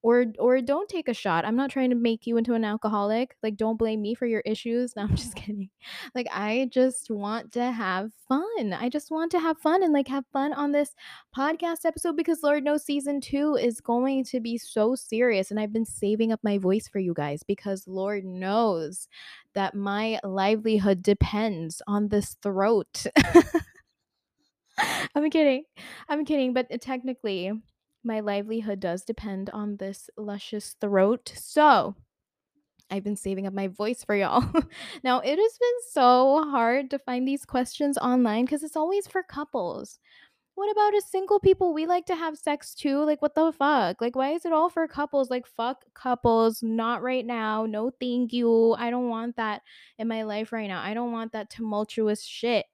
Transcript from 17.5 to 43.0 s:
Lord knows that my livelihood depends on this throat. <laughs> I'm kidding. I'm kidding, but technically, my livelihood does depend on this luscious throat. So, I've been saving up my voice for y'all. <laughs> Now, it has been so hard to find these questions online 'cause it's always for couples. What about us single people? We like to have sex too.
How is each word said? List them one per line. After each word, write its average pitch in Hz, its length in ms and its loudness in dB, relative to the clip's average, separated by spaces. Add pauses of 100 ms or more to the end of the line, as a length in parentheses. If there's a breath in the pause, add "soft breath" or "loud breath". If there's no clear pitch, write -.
Lord 190 380 -4
knows 185 840 -2 (480 loud breath)
that 196 200 -2
my 208 480 -2
livelihood 202 800 2
depends 208 840 0
on 208 220 0
this 208 320 0
throat. 202 680 0
<laughs> - 40 -8 (2000 loud breath)
I'm 302 140 2
kidding. 294 340 4 (460 loud breath)
I'm 294 160 -2
kidding, 269 280 0
but 247 140 0 (140)
technically, 240 680 -6 (520)
my 220 160 -2
livelihood 208 600 -4
does 185 240 -4
depend 196 480 -6
on 208 260 -6
this 196 400 -10
luscious 208 640 -10
throat. 202 540 2
So, 277 600 4 (960)
I've 196 120 -6
been 208 120 -4
saving 196 320 -6
up 190 60 -6
my 196 140 -4
voice 208 360 -4
for 214 120 0
y'all. 202 280 2
<laughs> - 600 -4
Now, 254 160 2
it 294 200 0
has 453 200 2
been 480 220 2 (100)
so 262 580 6
hard 254 420 2
to 277 80 -2
find 254 280 -4
these 277 180 -4
questions 262 520 -2
online 247 500 2
'cause 294 160 -2
it's 311 120 -12
always 359 320 0
for 370 160 -4
couples. - 760 -8 (560 soft breath)
What 403 160 -2
about 415 240 4
us 403 160 2
single 381 280 2
people? 370 340 4
We 311 140 -2
like 359 200 0
to 370 80 0
have 320 220 -6
sex - 380 -4
too. 285 300 0